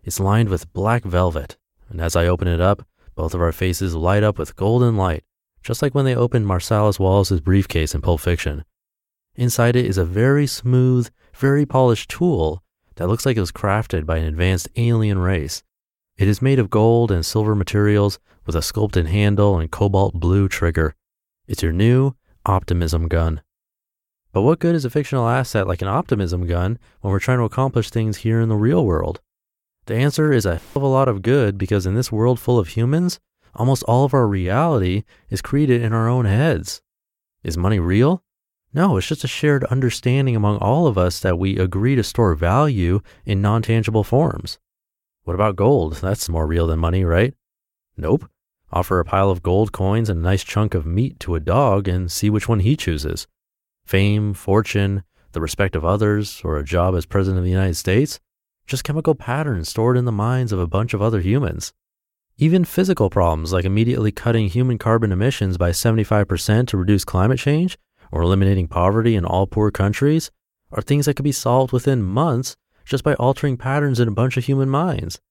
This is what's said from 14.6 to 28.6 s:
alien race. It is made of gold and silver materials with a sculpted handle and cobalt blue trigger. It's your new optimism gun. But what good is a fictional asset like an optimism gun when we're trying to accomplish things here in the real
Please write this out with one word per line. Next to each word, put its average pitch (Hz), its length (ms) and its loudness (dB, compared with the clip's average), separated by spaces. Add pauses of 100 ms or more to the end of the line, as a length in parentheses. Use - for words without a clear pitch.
alien 113 420 2
race. 90 460 -2 (520)
It 98 120 2
is 104 160 0
made 135 160 4
of 101 100 0
gold 117 400 4
and 87 160 0
silver 107 300 0
materials 104 640 2 (260)
with 80 100 -4
a 80 60 0
sculpted 98 460 -2
handle 101 500 2
and 80 140 -4
cobalt 98 420 2
blue 90 340 2
trigger. 82 480 0 (520)
It's - 160 -6
your 82 80 0
new 123 420 2 (320)
optimism 85 640 0
gun. 82 340 -2 (880)
But 98 120 0
what 156 160 2
good 170 160 0
is 143 100 -2
a 123 60 -4
fictional 135 360 -2
asset 117 400 -2
like 87 140 -4
an 95 60 -4
optimism 98 580 -2
gun 87 320 -2 (240)
when 98 100 -4
we're 98 80 0
trying 127 200 0
to 117 60 0
accomplish 131 440 -2
things 110 280 -4
here 113 220 0
in 113 100 0
the 107 60 0
real 123 300 2